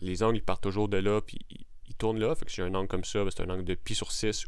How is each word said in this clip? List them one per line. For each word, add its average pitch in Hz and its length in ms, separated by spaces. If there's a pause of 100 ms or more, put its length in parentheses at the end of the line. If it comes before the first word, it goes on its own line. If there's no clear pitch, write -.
Les 92 220
angles, 113 120
ils 110 80
partent - 200
toujours 101 260
de 98 80
là, 101 240
puis - 180 (100)
ils, - 160 (220)
ils 110 80
tournent 110 240
là, 110 160
fait - 80
que - 80
si - 60
j'ai 92 60
un 92 120
angle 95 140
comme 92 160
ça, 101 180
ben, 95 60
c'est - 120
un 87 80
angle 92 140
de 90 120
pi - 200
sur - 160
six - 360